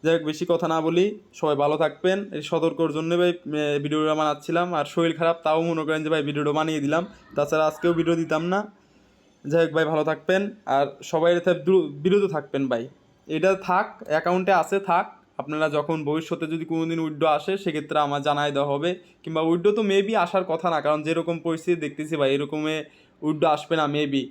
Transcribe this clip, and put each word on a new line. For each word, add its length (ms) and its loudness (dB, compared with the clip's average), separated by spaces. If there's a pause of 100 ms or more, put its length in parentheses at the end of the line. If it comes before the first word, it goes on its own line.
যাই 100 4
হোক, 80 0
বেশি 260 -4
কথা 200 2
না 120 0
বলি, 380 2 (140)
সবাই 240 0
ভালো 200 2
থাকবেন। 560 0
এই 100 -8
সতর্কর 500 0
জন্য 240 -2
ভাই, 140 4
এ, 480 -2
ভিডিওটা 360 0
বানাচ্ছিলাম। 600 0
আর 100 0
শরীর 320 0
খারাপ, 280 2
তাও 180 2
মনে 220 0
করেন 200 -2
যে 60 -2
ভাই 120 2
ভিডিওটা 300 -2
বানিয়ে 280 0
দিলাম, 260 0 (280)
তাছাড়া 320 2
আজকেও 260 0
ভিডিও 240 2
দিতাম 280 -2
না। 420 -4 (600)
যাই 180 4
হোক 100 -4
ভাই, 100 2
ভালো 200 0
থাকবেন, 460 0 (160)
আর 200 2 (160)
সবাই 300 2
এর 80 2
থেকে 200 2
দূর-, 280 2
বিরত 420 0
থাকবেন 380 -2
ভাই। 200 -2 (380)
এটা 280 2
থাক, 520 -2
অ্যাকাউন্টে 460 0
আছে 280 2
থাক, 260 0 (320)
আপনারা 300 -2
যখন 360 -2
ভবিষ্যতে 420 -4
যদি 180 -6
কোনো 220 -2
দিন 120 -2
উইথড্র 280 -2
আসে, 320 0
সেক্ষেত্রে 400 -2
আমার 240 0
জানাই 300 0
দেওয়া 160 0
হবে, 260 0 (280)
কিংবা 180 -2
উইথড্র 320 4
তো 100 0
maybe 340 2
আসার 280 2
কথা 260 -2
না, 100 0
কারণ 220 0
যেরকম 360 -2
পরিস্থিতি 420 -2
দেখতেছি 360 -6
ভাই, 180 2
এরকমে 500 -4 (380)
উইথড্র 260 2
আসবে 280 0
না 100 2
maybe। 440 0